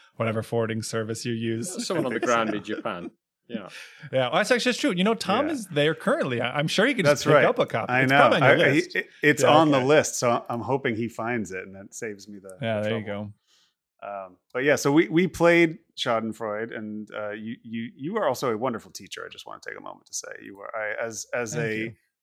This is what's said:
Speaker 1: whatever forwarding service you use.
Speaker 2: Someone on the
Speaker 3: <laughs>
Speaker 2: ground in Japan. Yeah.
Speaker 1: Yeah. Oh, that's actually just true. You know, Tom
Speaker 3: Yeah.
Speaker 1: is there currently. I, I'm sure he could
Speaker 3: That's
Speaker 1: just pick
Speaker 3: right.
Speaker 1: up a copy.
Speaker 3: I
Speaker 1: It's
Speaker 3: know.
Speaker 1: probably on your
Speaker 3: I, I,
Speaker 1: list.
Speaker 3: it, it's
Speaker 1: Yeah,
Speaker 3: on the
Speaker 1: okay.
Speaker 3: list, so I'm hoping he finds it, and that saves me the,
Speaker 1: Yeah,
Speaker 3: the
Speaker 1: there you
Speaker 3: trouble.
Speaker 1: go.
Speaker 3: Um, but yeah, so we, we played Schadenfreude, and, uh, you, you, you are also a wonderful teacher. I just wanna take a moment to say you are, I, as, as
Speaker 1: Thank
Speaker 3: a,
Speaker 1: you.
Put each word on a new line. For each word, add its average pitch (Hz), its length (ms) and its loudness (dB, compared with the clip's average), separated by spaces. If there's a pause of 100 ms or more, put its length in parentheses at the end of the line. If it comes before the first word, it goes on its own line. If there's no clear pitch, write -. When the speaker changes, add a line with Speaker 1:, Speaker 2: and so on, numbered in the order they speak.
(160)
Speaker 1:
whatever 113 280 -2
forwarding 113 380 -2
service 113 440 -6
you 120 80 -4
use. 113 520 -4
Speaker 2:
Someone 170 200 -2
on 120 80 -4
the - 60 -4
Speaker 3:
<laughs> 202 100 0
Speaker 2:
ground 113 260 2
in 98 80 -6
Japan. 98 480 -8 (380)
Yeah. 107 180 -12 (460)
Speaker 1:
Yeah. 127 180 0
Oh, 160 60 2
that's 202 140 2
actually 247 200 2
just - 80 -4
true. 285 120 0
You 180 120 0
know, 226 100 2
Tom 247 340 0
Speaker 3:
Yeah. 330 60 -4
Speaker 1:
is 233 140 -8
there 147 260 2
currently. 190 460 -2
I, 123 180 -2
I'm 151 120 0
sure 208 180 2
he 285 60 2
could - 120 0
Speaker 3:
That's 147 180 4
Speaker 1:
just - 40 0
pick 151 80 6
Speaker 3:
right. 123 100 8
Speaker 1:
up - 140 2
a 151 60 4
copy. 113 260 -4
Speaker 3:
I 131 120 4
Speaker 1:
It's 131 60 2
Speaker 3:
know. 139 80 6
Speaker 1:
probably 131 240 8
on 139 160 8
your 165 100 4
Speaker 3:
I, - 20 4
I, 135 40 2
Speaker 1:
list. - 220 0
Speaker 3:
it, - 140 -4 (120)
it's 147 220 4
Speaker 1:
Yeah, - 60 6
Speaker 3:
on 156 220 8
the 139 80 4
Speaker 1:
okay. 123 60 0
Speaker 3:
list, - 340 4
so 120 280 0
I'm 120 140 -6
hoping 127 340 -2
he 113 140 -4
finds 113 420 -6
it, 92 140 -10
and 95 100 -18
that 95 180 -20
saves 104 360 -12
me 101 120 -18
the, 95 200 -20
Speaker 1:
Yeah, 113 160 -2
Speaker 3:
the 104 120 -2
Speaker 1:
there 113 100 -2
you 107 60 -8
Speaker 3:
trouble. 104 180 -8 (800)
Speaker 1:
go. 104 60 -14
Speaker 3:
Um, 95 300 -14 (160)
but 127 100 -2
yeah, 143 140 6
so 143 160 0
we, 160 160 4
we 170 180 2
played 170 520 4 (180)
Schadenfreude, 113 800 -4
and, 107 380 -10
uh, 104 180 -8
you, 110 320 -10
you, 113 320 -8
you 170 220 -6
are 190 100 0
also 127 260 0
a 107 40 -2
wonderful 110 340 -4
teacher. 90 340 -16
I 90 40 -14
just - 160 -18
wanna - 200 -16
take 52 120 -12
a 50 40 -16
moment 50 260 -18
to - 60 -18
say - 140 -10 (140)
you 101 200 -16
are, 107 140 -14
I, 110 300 -4
as, 110 280 -10
as 120 200 -4
Speaker 1:
Thank 117 120 -2
Speaker 3:
a, 110 120 -4
Speaker 1:
you. 113 160 -6 (300)